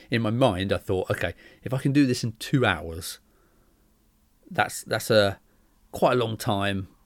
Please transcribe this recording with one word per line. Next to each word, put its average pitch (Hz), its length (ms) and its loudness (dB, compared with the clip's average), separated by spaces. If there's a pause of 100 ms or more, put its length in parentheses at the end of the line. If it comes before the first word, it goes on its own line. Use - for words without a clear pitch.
in 117 120 0
my 110 80 0
mind, 104 420 2
I 92 60 0
thought, 95 340 -2
"Okay, 90 220 -4 (300)
if 110 100 -6
I 131 60 0
can 139 120 0
do 143 140 4
this 123 180 -2
in 117 100 -2
two - 320 0
hours, 82 540 -2 (1300)
that's, - 340 -2
that's - 260 -4
a, 101 300 4 (520)
quite 147 220 2
a 123 100 2
long 110 140 -4
time, 98 500 -2 (180)